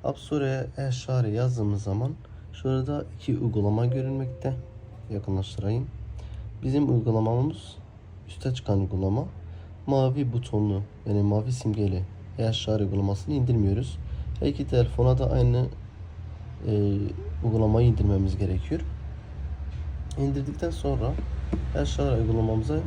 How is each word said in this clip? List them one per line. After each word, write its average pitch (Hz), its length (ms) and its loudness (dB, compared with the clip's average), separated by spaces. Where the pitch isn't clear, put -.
App 139 160 -2
Store'ya 131 480 0
e-aşara 127 500 0
yazdığımız 107 560 0
zaman 104 280 0
şurada 131 520 -2
iki - 220 -2
uygulama 107 480 2
görünmekte. 131 680 -2
Yakınlaştırayım. 101 760 -2
Bizim 135 300 2
uygulamamız 117 840 2
üste - 260 -4
çıkan 101 260 0
uygulama. 95 460 0
Mavi 131 460 2
butonlu, 104 480 0
yani 104 160 2
mavi 107 300 2
simgeli 101 520 0
e-aşara 110 460 2
uygulamasını 98 500 0
indirmiyoruz. 117 640 2
Her 135 80 2
iki 143 200 -2
telefona 123 500 4
da 131 140 2
aynı, 123 360 4
e, 101 300 4
uygulamayı 110 440 6
indirmemiz 101 500 4
gerekiyor. 98 440 0
İndirdikten 139 540 0
sonra 131 400 0
e-aşara 143 420 2
uygulamamıza 113 680 2